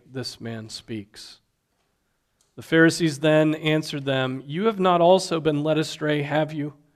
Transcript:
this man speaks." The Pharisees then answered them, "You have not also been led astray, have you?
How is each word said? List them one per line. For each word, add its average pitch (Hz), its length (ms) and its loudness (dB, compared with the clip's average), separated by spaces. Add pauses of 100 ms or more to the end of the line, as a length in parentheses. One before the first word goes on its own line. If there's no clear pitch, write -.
this 127 360 -12
man 113 280 -10
speaks." - 720 -14 (1160)
The 113 60 -16
Pharisees 160 580 4
then 156 340 4
answered 156 520 -2
them, 131 380 -2
"You 151 200 -6
have 220 160 -2
not 180 200 2
also 180 380 4
been 151 240 0
led 156 160 0
astray, 151 440 -2
have 151 300 -2
you? 147 220 -8 (220)